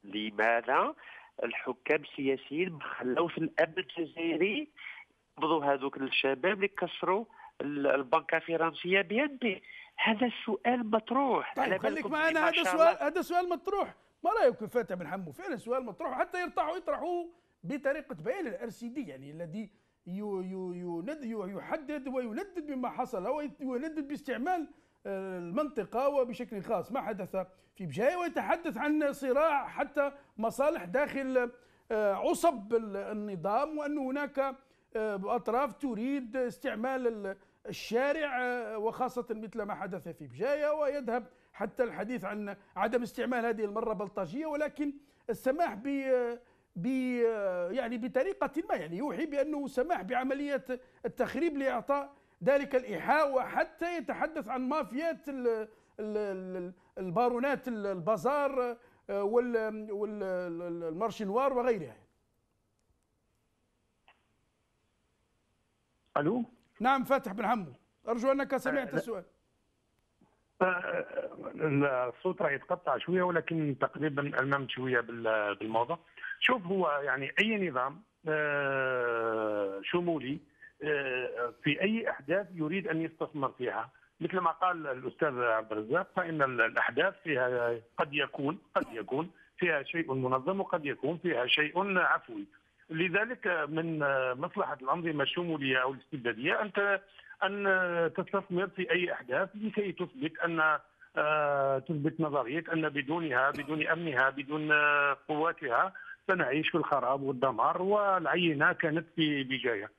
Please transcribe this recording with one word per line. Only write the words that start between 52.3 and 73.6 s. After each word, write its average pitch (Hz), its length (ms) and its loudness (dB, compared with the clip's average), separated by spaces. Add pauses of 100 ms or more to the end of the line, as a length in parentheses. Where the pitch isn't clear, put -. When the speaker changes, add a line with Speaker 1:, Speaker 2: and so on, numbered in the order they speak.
Speaker 2:
ذلك 277 320 4
الإيحاء، 254 580 4
وحتى 330 640 0
يتحدث 294 500 -4
عن 254 220 -2
مافيات 294 600 -2
ال-، 262 180 -2 (520)
ال-، 214 180 -4
ال-، 185 560 -4 (240)
البارونات 240 720 0
ال-، 220 180 -4
البازار، 233 920 0 (320)
آه، 202 140 0
وال-، 220 680 2
وال-، 208 320 -4
ال-، 175 600 -4
المارشي 190 420 -4
نوار 254 280 2
وغيرها. 226 440 0 (4000)
Speaker 3:
ألو؟ 214 280 2 (360)
Speaker 2:
نعم 262 220 4
فاتح 262 280 2
بن 202 160 -2
حمو، 196 260 0 (340)
أرجو 233 240 2
أنك 277 260 2
سمعت 269 300 0
Speaker 3:
آه، - 40 -8
لا. 262 60 0
Speaker 2:
السؤال. 202 260 -4 (1400)
Speaker 3:
آه، 143 1600 0
الصوت - 240 -4
راح 156 100 0
يتقطع 139 460 -2
شوية، 180 260 0
ولكن 160 580 0